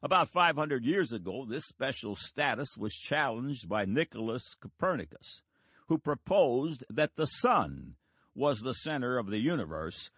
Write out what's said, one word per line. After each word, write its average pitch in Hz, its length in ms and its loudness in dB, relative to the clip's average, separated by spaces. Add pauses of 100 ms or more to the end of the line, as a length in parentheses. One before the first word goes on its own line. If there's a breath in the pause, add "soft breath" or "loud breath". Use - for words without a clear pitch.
About 175 260 4
five 175 260 4
hundred 143 300 0
years 160 260 2
ago, 104 340 -4
this 120 200 -4
special 127 500 -4
status 135 640 -2
was 107 160 -4
challenged 135 720 -2
by 101 180 0
Nicholas 113 680 -2
Copernicus, - 880 -6 (460 soft breath)
who 160 100 2
proposed 147 920 2
that 147 260 0
the 156 120 0
sun 90 680 2 (380)
was 135 260 2
the 123 140 -4
center 127 440 -2
of 104 120 -2
the 107 100 0
universe 90 800 -2